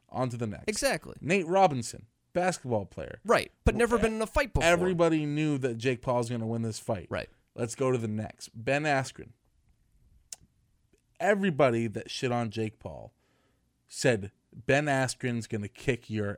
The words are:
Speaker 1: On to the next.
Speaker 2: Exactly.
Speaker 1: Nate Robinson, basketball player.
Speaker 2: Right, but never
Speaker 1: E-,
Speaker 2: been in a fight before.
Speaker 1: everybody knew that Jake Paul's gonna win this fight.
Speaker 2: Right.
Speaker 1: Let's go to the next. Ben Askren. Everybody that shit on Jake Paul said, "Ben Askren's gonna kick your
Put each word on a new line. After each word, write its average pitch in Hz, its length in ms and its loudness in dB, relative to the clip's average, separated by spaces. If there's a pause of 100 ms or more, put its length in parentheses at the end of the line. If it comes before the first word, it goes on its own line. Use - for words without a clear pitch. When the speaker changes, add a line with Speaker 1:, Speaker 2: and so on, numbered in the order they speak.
(100)
Speaker 1:
On 127 200 -4
to 120 80 -8
the 117 80 -2
next. 104 220 -8
Speaker 2:
Exactly. 214 540 -2
Speaker 1:
Nate 175 260 0
Robinson, 165 580 2 (280)
basketball 131 520 0
player. - 400 -12
Speaker 2:
Right, 196 260 2 (140)
but - 100 4
never 233 220 4
Speaker 1:
E-, 202 40 2
Speaker 2:
been 220 120 2
in 220 80 -4
a 214 60 -2
fight - 260 0
before. 156 160 4
Speaker 1:
everybody 170 560 4
knew 147 320 0
that 123 220 -2
Jake 123 240 0
Paul's 120 260 0
gonna 117 180 -4
win 113 140 -2
this 113 180 -4
fight. - 300 -6
Speaker 2:
Right. 90 200 -6 (260)
Speaker 1:
Let's 113 180 -4
go 131 180 0
to 127 60 2
the 113 100 -2
next. 107 460 -6
Ben 135 300 -2
Askren. 135 460 -2 (1900)
Everybody 151 680 4
that 107 240 -8
shit 127 200 -2
on 120 200 -2
Jake 110 280 -4
Paul 64 320 -14 (760)
said, 101 440 0 (220)
"Ben 139 320 0
Askren's 127 640 -2
gonna 104 200 -6
kick - 440 -4
your 104 260 -2